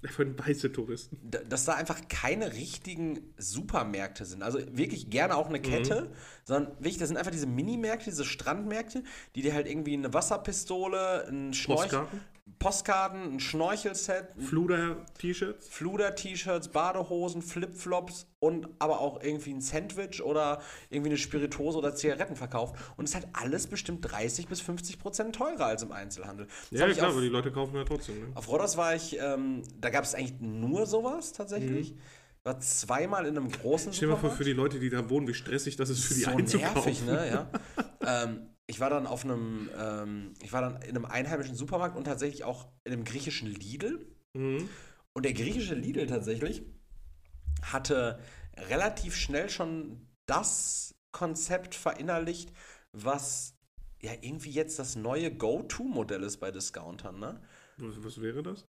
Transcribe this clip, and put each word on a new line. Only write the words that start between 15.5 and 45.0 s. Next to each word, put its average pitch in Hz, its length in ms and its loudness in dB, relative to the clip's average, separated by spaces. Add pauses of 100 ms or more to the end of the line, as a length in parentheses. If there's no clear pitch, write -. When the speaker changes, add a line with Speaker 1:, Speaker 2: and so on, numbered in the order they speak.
Speaker 2:
Fluder-T-Shirts, 185 1000 0
Badehosen, 175 720 2
Flipflops 180 840 -2 (140)
und 160 280 4 (120)
aber 151 220 4
auch 143 200 0
irgendwie 147 320 -2
ein 131 80 -4
Sandwich 185 640 -2
oder 147 360 4 (300)
irgendwie 147 220 2
eine 147 60 4
Spirituose 147 600 2
oder 143 180 2
Zigaretten 147 400 2
verkaufen. 127 400 -2 (220)
Und 139 80 -2
es 151 60 -2
ist - 40 -2
halt 180 180 -4
alles 135 340 0
bestimmt 175 340 -4
dreißig 117 460 -2
bis 180 140 -4
fünfzig 175 360 -4
Prozent 220 380 -4
teurer 247 320 2
als 110 160 0
im 110 80 -8
Einzelhandel. 98 560 -8
Das - 320 -6
Speaker 1:
Ja, - 20 8
Speaker 2:
hab 180 80 8
ich 190 80 4
Speaker 1:
klar, 175 120 6
Speaker 2:
auf 151 40 4
Speaker 1:
aber 131 80 4
die 123 80 6
Leute 123 220 2
kaufen 135 240 0
ja 139 100 0
trotzdem, 110 340 -2
ne? 113 140 -8
Speaker 2:
auf 120 160 -8
Rhodos 160 280 4
war 165 180 4
ich, 160 240 -4
ähm, 135 420 0 (180)
da 117 120 0
gab's 139 240 2
eigentlich 131 260 -4
nur 120 460 2
sowas 240 460 2
tatsächlich. 151 600 -2
Speaker 1:
Mhm. - 60 -16 (460)
Speaker 2:
War 127 140 -2
zweimal 165 680 2
in 151 100 0
einem 131 140 0
großen 160 420 2
Speaker 1:
Stell 175 140 2
dir 156 80 6
mal 156 40 2
vor, 151 120 4
Speaker 2:
Supermarkt. - 80 -2
Speaker 1:
für 143 40 2
die 139 100 4
Leute, 135 260 4
die 127 100 2
da 120 200 2
wohnen, 139 180 4
wie 120 80 0
stressig 139 400 -2
das 131 160 0
ist, 127 120 2
für 202 120 4
die 254 60 4
Speaker 2:
So 233 100 4
Speaker 1:
einzukaufen. 143 720 4
Speaker 2:
nervig, - 0 -
ne? 139 240 4
Ja. 131 200 0 (520)
Speaker 1:
<laughs> 123 240 4
Speaker 2:
Ähm, 113 220 -4 (240)
ich 113 80 -8
war 135 120 4
dann 143 160 2
auf 123 180 -2
einem, 113 420 0 (100)
ähm, 104 560 -4 (100)
ich 107 100 -10
war 127 80 2
dann 127 220 -2
in - 120 -10
einem 117 100 0
einheimischen 131 500 -2
Supermarkt 175 420 0
und 143 80 -4
tatsächlich 143 380 -2
auch - 240 -4 (180)
in 127 80 -4
einem 117 100 -2
griechischen 139 460 -4
Lidl. 135 560 -6 (320)
Speaker 1:
Mhm. 135 320 0 (480)